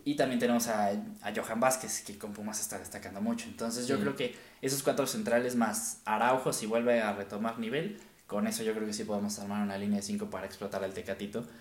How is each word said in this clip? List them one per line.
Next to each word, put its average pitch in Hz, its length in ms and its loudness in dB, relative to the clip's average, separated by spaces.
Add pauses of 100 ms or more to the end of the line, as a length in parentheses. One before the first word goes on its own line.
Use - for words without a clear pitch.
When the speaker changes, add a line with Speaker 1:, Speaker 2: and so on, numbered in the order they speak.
Speaker 1:
Y 143 120 0
también 131 240 2
tenemos 120 280 4
a, 104 220 4
a 104 460 -4
Johan 113 240 -2
Vázquez, 127 440 2
que 104 140 -10
con 104 160 -8
Pumas 107 260 -6
está - 180 -4
destacando 95 440 -8
mucho. 117 260 0
Entonces 117 400 -4
yo 135 80 4
Speaker 2:
Sí. 131 60 2
Speaker 1:
creo 135 140 0
que 123 200 -2 (260)
esos 135 220 0
cuatro 135 240 2
centrales 120 480 2
más 113 500 0
Araujo, 123 480 4
si - 120 -2
vuelve 117 360 4
a 104 120 2
retomar 107 460 -4
nivel, 143 380 -2 (300)
con 104 180 0
eso 113 180 0
yo 110 100 2
creo 107 120 -2
que 107 80 -2
sí 107 120 -4
podemos 104 340 -2
armar 101 240 -2
una 98 140 -2
línea 101 200 2
de 98 60 -4
cinco 104 260 -4
para 95 160 -6
explotar 98 380 -4
al 95 100 -2
Tecatito. 101 520 -6 (160)